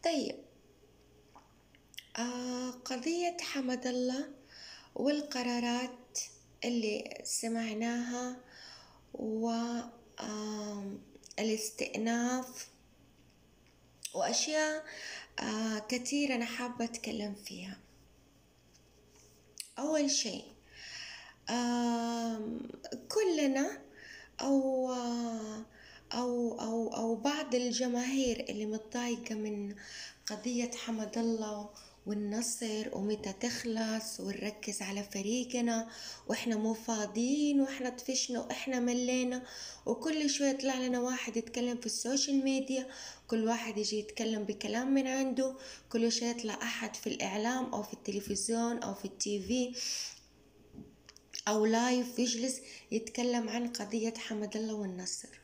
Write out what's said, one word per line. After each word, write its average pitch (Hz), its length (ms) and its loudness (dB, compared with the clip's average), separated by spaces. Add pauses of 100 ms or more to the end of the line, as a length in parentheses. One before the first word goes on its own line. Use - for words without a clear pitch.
طيب، 320 340 2 (1800)
آه، 247 520 -2
قضية 339 680 0
حمد 254 460 0
الله 254 420 0 (680)
والقرارات 247 1200 0 (460)
اللي 220 600 0
سمعناها 233 1120 -2 (760)
و، 220 360 0 (680)
آم، 208 800 -4 (380)
الاستئناف 233 1300 0 (1500)
وأشياء، 311 720 2 (560)
آه، 220 380 0
كتير 254 560 0
أنا 233 100 0
حابة 240 400 -4
أتكلم 214 500 -4
فيها. 190 440 -10 (2000)
أول 294 320 4
شيء، - 340 0 (1040)
آم، 233 1160 2 (400)
كلنا 311 760 4 (580)
أو، 262 520 4 (1200)
أو، 240 480 2
أو، 226 340 0
أو 226 200 2
بعض 277 400 0
الجماهير 247 960 2
اللي 214 180 -2
متضايقة 233 680 -2
من 208 400 -2 (520)
قضية 240 440 -2
حمد 220 480 -4
الله 214 520 0 (360)
والنصر 214 840 -2
ومتى 214 400 0
تخلص 220 880 -2
ونركز 196 600 -4
على 196 200 -2
فريقنا 226 840 0 (400)
وإحنا 226 280 2
مو 220 180 4
فاضيين 233 840 4
وإحنا 262 280 2
طفشنا 247 520 0
وإحنا 247 400 0
ملينا، 247 640 2 (440)
وكل 302 440 2
شوية 277 180 4
يطلع 269 260 2
لنا 254 260 2
واحد 247 360 0
يتكلم 240 400 0
في 240 100 -6
السوشيال 269 580 2
ميديا، 262 420 2 (420)
كل 220 180 4
واحد 226 320 0
يجي 214 200 0
يتكلم 214 460 -2
بكلام 214 500 0
من 269 120 6
عنده، 262 500 2 (320)
كل 226 240 4
شوية 240 160 2
يطلع 233 340 -2
أحد 233 340 -4
في - 100 -4
الإعلام 220 580 0
أو 214 180 -2
في - 120 -8
التلفزيون 226 840 0
أو 196 160 -2
في - 100 -12
التي 202 380 -2
في 247 320 2 (1700)
أو 214 180 6
لايف 247 520 4
يجلس 240 420 2 (300)
يتكلم 240 580 0
عن 240 200 0
قضية 220 460 -2
حمد 208 420 -4
الله 220 180 -2
والنصر. 185 540 -4 (140)